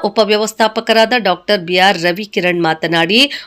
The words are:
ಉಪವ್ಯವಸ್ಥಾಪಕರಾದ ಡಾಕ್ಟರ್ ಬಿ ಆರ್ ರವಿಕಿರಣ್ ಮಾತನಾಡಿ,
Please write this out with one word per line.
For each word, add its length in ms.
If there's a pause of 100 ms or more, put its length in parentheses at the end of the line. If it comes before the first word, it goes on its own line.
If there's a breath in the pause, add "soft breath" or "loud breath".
ಉಪವ್ಯವಸ್ಥಾಪಕರಾದ 1120
ಡಾಕ್ಟರ್ 440
ಬಿ 160
ಆರ್ 260
ರವಿಕಿರಣ್ 600
ಮಾತನಾಡಿ, 680 (160 loud breath)